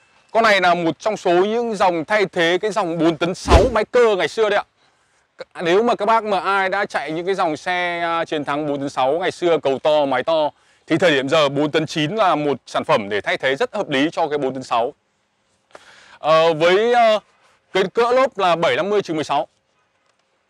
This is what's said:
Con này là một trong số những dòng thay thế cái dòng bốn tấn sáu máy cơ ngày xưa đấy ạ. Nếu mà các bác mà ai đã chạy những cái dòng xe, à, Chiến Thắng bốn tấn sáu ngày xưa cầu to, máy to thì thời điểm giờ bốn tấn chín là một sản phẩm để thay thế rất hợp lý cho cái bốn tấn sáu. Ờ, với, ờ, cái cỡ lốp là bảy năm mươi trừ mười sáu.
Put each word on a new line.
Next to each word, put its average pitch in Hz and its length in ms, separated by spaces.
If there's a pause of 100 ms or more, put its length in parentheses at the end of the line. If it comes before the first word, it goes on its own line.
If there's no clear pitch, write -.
(300)
Con 226 120
này 208 180
là 180 140
một 165 240
trong 214 180
số 180 140
những 214 440
dòng 180 300
thay 208 220
thế 175 360
cái 214 80
dòng 175 280
bốn 160 180
tấn 180 180
sáu - 280 (100)
máy 214 120
cơ 226 320
ngày 165 120
xưa 220 220
đấy 202 80
ạ. - 60 (1000)
Nếu 180 200
mà 240 120
các 202 120
bác 226 180
mà 196 160
ai 190 280
đã 196 160
chạy 156 280
những 170 140
cái 190 80
dòng 170 220
xe, 180 440
à, 165 240
Chiến 160 200
Thắng 147 220
bốn 143 140
tấn 139 80
sáu 139 300
ngày 180 120
xưa 165 280
cầu 135 200
to, 151 260
máy 131 180
to 294 280 (360)
thì 160 120
thời 175 120
điểm 139 180
giờ 151 200
bốn 143 220
tấn 156 160
chín 156 300
là 180 180
một 147 220 (100)
sản 135 180
phẩm 165 240
để 104 120
thay 175 180
thế - 180
rất - 180
hợp 196 140
lý 143 240
cho 165 160
cái 147 100
bốn 131 160
tấn 131 80
sáu. 127 300 (1300)
Ờ, 160 360
với, 185 380
ờ, 226 260 (540)
cái 185 120 (100)
cỡ 233 180
lốp 254 260
là 180 180
bảy 160 200
năm 175 140
mươi 208 120
trừ 165 120
mười 156 100
sáu. 147 220 (1040)